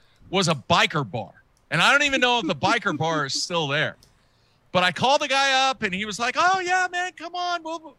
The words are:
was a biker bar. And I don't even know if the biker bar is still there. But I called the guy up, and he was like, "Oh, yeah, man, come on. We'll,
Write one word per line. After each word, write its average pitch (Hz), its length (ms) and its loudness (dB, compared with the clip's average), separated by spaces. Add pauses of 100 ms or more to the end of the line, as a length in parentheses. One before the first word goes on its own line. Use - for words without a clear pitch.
(300)
was 185 180 0
a 170 80 2
biker 165 540 0
bar. 101 220 -10 (400)
And 160 100 0
I 208 100 6
don't 285 120 4
even 269 180 0
know 247 180 2
if 202 60 -4
the 170 100 -2
biker 196 400 0
bar 156 300 -2
is 127 160 -6
still 165 260 -2
there. 139 280 -2 (760)
But 180 120 2
I 180 80 2
called 269 300 2
the 294 60 -2
guy 269 420 2
up, 262 120 -6
and 202 120 -4
he 202 120 -6
was 208 140 -8
like, 240 180 -4
"Oh, 359 220 4
yeah, 370 320 0
man, 359 220 -4
come 339 220 -14
on. 349 280 -4
We'll, 320 360 -12